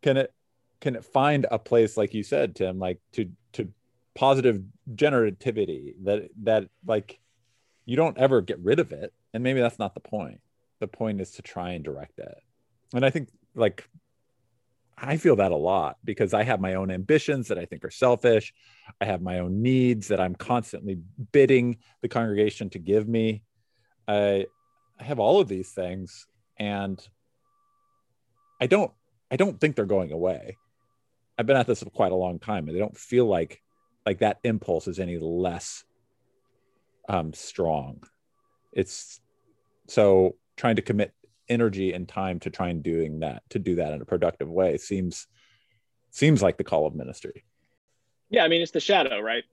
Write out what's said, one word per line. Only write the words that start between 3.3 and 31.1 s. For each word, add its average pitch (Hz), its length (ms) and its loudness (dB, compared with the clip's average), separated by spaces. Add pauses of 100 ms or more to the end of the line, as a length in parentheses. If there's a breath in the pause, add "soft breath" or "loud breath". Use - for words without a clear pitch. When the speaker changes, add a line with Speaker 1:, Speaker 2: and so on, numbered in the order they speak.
Speaker 1:
to 101 160 -6 (460)
positive 127 460 4 (320)
generativity 104 1000 0 (100)
that, 101 260 -2 (140)
that, 107 240 2 (180)
like, 107 340 -4 (680)
you 120 100 -4
don't 156 220 2
ever 131 240 6
get 87 180 -6
rid 104 200 2
of - 120 -2
it?" 73 220 -12 (200)
And 113 100 -4
maybe 131 180 2
that's 117 180 0
not 101 140 -4
the - 80 -14
point. 85 400 -10 (380)
The 107 80 -6
point 107 340 -6
is 90 100 -10
to - 100 -20
try 90 300 -10
and 85 120 -10
direct 71 360 -12
it. - 160 -16 (580)
And 123 120 2
I 135 40 6
think, 135 200 -6 (260)
like, 110 320 0 (1120)
I 143 200 -4
feel 151 200 6
that 95 140 4
a 82 60 0
lot 80 460 0
because 104 300 -2
I 107 100 2
have 113 160 0
my 95 160 -2
own 95 160 -4
ambitions 127 560 0
that 101 100 -4
I 87 80 -8
think - 200 -14
are 90 60 -8
selfish. 120 640 2 (460 soft breath)
I 101 60 -2
have 92 160 -2
my 90 180 -4
own 92 220 -2
needs 123 480 2
that 98 100 0
I'm 92 160 0
constantly 101 640 -4 (320)
bidding 127 460 6 (240 soft breath)
the 120 80 -6
congregation 107 640 0
to 98 80 -12
give 104 280 0
me. 110 360 -2 (640)
I, 101 400 2 (520)
I - 40 -16
have 131 160 -6
all 139 200 4
of 165 80 2
these 92 240 -8
things, 92 540 -8 (320)
and 98 420 -6 (1600)
I 127 80 0
don't, 196 240 2 (400)
I 131 60 -4
don't 190 220 0
think 156 160 2
they're 104 100 0
going 92 260 0
away. 85 460 -4 (800)